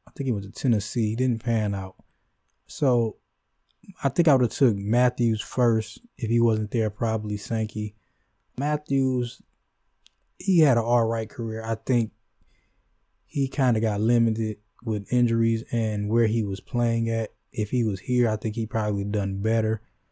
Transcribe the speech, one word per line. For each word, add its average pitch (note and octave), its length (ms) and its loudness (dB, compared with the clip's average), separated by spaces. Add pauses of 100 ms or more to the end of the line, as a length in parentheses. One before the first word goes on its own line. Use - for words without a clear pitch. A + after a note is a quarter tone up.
I - 60 -20
think C3+ 140 -6
he B2+ 60 0
went G2+ 120 -4
to G2 80 -12
Tennessee. A2 580 0
He A2+ 60 -4
didn't B2 260 -2
pan A2 320 0
out. F#2+ 220 -8 (720)
So, A#2+ 520 0 (840)
I E3+ 60 0
think E3 200 2
I D3 60 6
would B2+ 80 4
have A#2 80 2
took A#2 260 2
Matthews A2+ 640 2
first. A#2 600 0 (160)
If G#2+ 120 -4
he A#2 120 2
wasn't A2 300 2
there, A2 200 0
probably A2 460 -2
Sankey. G#2+ 580 -4 (640)
Matthews, C3+ 840 -2 (960)
he F#3 220 2
had C#3 160 6
an A2+ 80 0
all A#2+ 200 2
right A2+ 240 -2
career. A2+ 360 -6
I A2+ 120 -2
think A#2+ 360 0 (1200)
he C#3 160 -2
kinda B2 320 0
got G#2+ 180 0
limited A2+ 600 0 (260)
with G#2+ 260 -4
injuries A2+ 640 2
and G#2+ 380 -2
where A#2 160 4
he A2+ 160 0
was G2 180 -4
playing A#2 480 -2
at. A2+ 240 -4 (180)
If G#2 200 -4
he B2+ 120 0
was G#2 180 -2
here, B2 280 2
I G#2+ 80 0
think G#2+ 200 -6
he A2 100 -4
probably G#2+ 380 -2
done G2 360 -2
better. A2 400 0 (320)